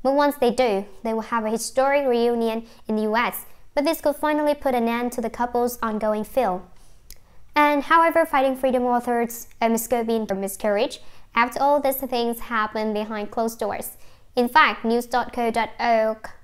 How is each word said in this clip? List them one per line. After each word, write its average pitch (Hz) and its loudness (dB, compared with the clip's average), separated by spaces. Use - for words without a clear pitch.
But 269 2
once 285 4
they 240 4
do, 220 0
they 226 -2
will 220 -6
have 226 -2
a 214 -2
historic 269 0
reunion 233 0
in 220 0
the 214 0
U 214 0
S, 233 -2
but 285 0
this 320 0
could 285 0
finally 302 2
put 285 -2
an 233 2
end 240 -2
to 247 -6
the 226 -4
couple's 240 -2
ongoing 214 -2
feud. 196 -2
And 294 4
however, 330 4
Fighting 269 2
Freedom 254 2
authors, 240 -2
uh, 233 2
Miss 226 0
Corbyn 226 0
for 196 -2
miscarriage, 202 -2
after 247 0
all 285 4
these 269 -2
things 233 -2
happened 214 -2
behind 214 -6
closed 226 -4
doors. 202 -4
In 247 2
fact, 254 4
news 233 0
dot 240 -2
co 233 -2
dot 226 -2
org 220 0